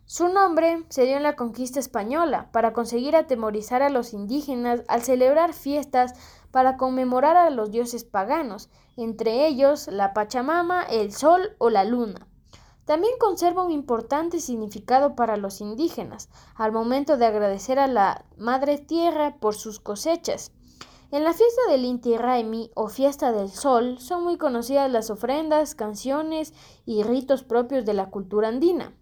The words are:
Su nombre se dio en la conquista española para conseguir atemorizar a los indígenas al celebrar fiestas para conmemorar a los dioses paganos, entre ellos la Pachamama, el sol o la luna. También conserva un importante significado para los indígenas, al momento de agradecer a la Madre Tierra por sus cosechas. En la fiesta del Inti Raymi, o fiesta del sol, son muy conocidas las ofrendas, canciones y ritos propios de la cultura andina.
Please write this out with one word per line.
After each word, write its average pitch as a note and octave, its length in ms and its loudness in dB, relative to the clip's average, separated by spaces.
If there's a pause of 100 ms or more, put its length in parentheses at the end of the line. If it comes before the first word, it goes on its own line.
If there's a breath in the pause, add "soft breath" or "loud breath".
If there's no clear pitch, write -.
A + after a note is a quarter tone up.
(100)
Su F4 180 0
nombre E4 600 2
se C4 160 2
dio C4+ 140 0
en D4 40 -2
la D4 140 0
conquista B3 420 -6
española B3 720 -2
para A3+ 220 2
conseguir A#3+ 420 -2
atemorizar B3 680 0
a C#4+ 80 4
los A#3+ 240 -2
indígenas A#3+ 720 -4
al A#3 140 0
celebrar C4+ 500 4
fiestas C4 640 -2 (360 loud breath)
para B3+ 280 4
conmemorar C4 580 2
a F4 140 8
los G#3+ 200 -4
dioses A#3+ 340 -4
paganos, A3+ 680 -4 (260 soft breath)
entre A3+ 500 0
ellos C#4+ 400 2
la G3 280 -2
Pachamama, D#4 680 -2
el G#3+ 280 -2
sol F4+ 460 4
o A#3 100 2
la G3+ 160 4
luna. A3+ 420 -4 (600 soft breath)
También F4 340 2
conserva F4+ 420 2
un F4+ 80 -2
importante C#4+ 720 -2
significado A#3+ 720 0
para A3 220 0
los G3 240 -8
indígenas, A3 720 -6 (240 soft breath)
al A3 180 0
momento B3+ 460 0
de A#3 80 4
agradecer G#3 520 0
a C#4 80 4
la G#3 380 2 (140)
Madre C4 400 0
Tierra D4+ 600 0
por G#3+ 180 -2
sus G#3+ 220 -12
cosechas. D4+ 760 -4 (580 loud breath)
En D4 120 -2
la E4 120 2
fiesta A#4 340 4
del C4+ 160 2
Inti A#3+ 320 0
Raymi, A3+ 580 -2
o A3 140 -4
fiesta C4+ 420 0
del G3+ 200 -2
sol, B3 480 0
son F4 260 -6
muy F4 140 -2
conocidas C4+ 520 0
las A3 200 -2
ofrendas, D4+ 640 -2
canciones D4 800 -6 (320 loud breath)
y G#3+ 160 -2
ritos C4 420 0
propios A#3+ 400 0
de G#3+ 80 -2
la F#3+ 160 -2
cultura G#3 400 -2
andina. D4+ 540 -2